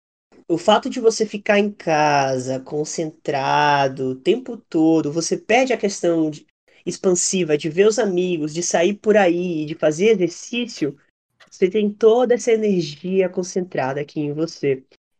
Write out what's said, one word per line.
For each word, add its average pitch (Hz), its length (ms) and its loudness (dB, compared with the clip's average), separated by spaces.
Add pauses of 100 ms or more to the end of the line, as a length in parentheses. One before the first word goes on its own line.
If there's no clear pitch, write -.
(460)
O 165 120 0
fato 220 300 2
de 240 100 -6
você 220 280 2
ficar 208 320 0
em 208 120 2
casa, 139 920 0
concentrado, 143 1500 -2
o 131 60 -6
tempo 233 400 -2
todo, 160 560 0
você 165 240 -4
perde 254 360 0
a 220 40 0
questão 170 540 -2
de, - 160 -14 (380)
expansiva 175 720 0
de 160 120 -6
ver 180 180 2
os 220 120 2
amigos, 180 540 -2
de 170 100 -4
sair 185 320 0
por 208 220 2
aí, 175 500 0
de 160 80 -8
fazer 160 340 2
exercício, 185 880 -2 (520)
você - 180 0
tem 208 240 0
toda 233 420 2
essa 240 180 0
energia 185 760 0
concentrada 175 720 -4
aqui 151 200 -8
em 147 120 -4
você. 143 500 -4 (380)